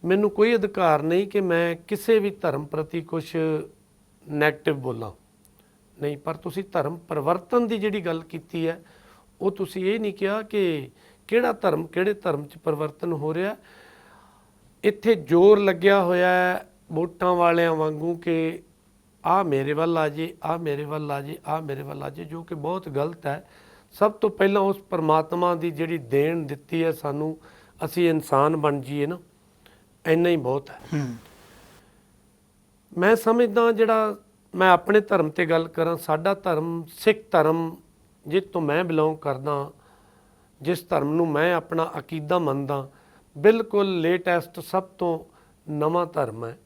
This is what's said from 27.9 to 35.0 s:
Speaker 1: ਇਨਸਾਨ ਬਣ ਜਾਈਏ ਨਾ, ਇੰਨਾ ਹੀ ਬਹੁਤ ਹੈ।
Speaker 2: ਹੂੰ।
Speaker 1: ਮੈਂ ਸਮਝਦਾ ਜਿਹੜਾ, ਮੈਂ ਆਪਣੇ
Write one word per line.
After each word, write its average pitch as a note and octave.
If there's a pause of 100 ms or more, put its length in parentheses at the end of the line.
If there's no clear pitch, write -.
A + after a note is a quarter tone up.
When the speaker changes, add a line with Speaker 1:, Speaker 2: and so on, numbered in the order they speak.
Speaker 1:
ਇਨਸਾਨ D#3
ਬਣ C#3+
ਜਾਈਏ C#3+
ਨਾ, E3+ (880)
ਇੰਨਾ E3+
ਹੀ E3+
ਬਹੁਤ C#3
ਹੈ। - (140)
Speaker 2:
ਹੂੰ। C3+ (1800)
Speaker 1:
ਮੈਂ G3
ਸਮਝਦਾ A#3
ਜਿਹੜਾ, A3 (400)
ਮੈਂ F#3
ਆਪਣੇ G3+